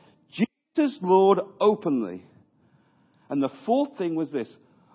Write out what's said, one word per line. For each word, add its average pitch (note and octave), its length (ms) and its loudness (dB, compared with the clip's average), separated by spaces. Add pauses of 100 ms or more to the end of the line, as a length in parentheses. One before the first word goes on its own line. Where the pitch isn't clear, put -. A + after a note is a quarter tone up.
(300)
Jesus - 680 -4
Lord F#3+ 400 4 (180)
openly." B2+ 640 -2 (1080)
And C#3 120 -2
the C3+ 60 -2 (160)
fourth C#4 320 -2
thing E3+ 180 -4
was D#3+ 160 -4
this, B2+ 240 -8 (400)